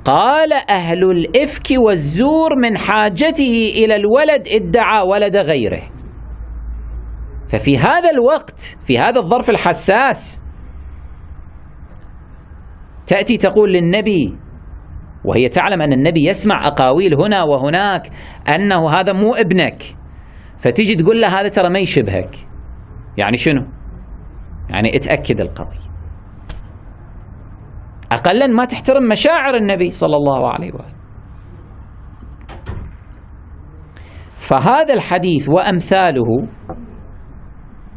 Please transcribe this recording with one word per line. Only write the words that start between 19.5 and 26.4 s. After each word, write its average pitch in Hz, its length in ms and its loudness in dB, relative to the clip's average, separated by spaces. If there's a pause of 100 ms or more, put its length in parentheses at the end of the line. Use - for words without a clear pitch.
فتيجي 208 360 2
تقول 180 260 4
له: 190 200 2
"هذا 202 80 -2
ترى 190 200 2
ما 180 100 0
يشبهك". 104 560 0 (840)
يعني 101 180 0
شنو؟ 135 300 0 (1040)
يعني 107 260 0
اتأكد 131 440 -2
القضية، - 500 -10 (2250)